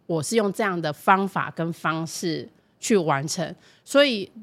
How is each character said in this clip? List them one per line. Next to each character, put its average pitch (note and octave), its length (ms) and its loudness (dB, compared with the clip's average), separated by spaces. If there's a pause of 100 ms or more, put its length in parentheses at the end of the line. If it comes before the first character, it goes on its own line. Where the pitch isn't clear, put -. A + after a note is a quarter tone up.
我 D#3+ 140 -2
是 A3 140 -2
用 G#3 160 2
这 A3+ 120 -2
样 F3+ 180 -2
的 D3+ 100 -2
方 F#3+ 360 4
法 E3 280 -4
跟 E3 160 -4
方 D#3+ 340 -4
式 D#3 440 -6 (300)
去 - 180 2
完 D3 300 0
成。 D#3 280 -6 (300)
所 C#4 180 4
以 A3+ 260 -2 (140)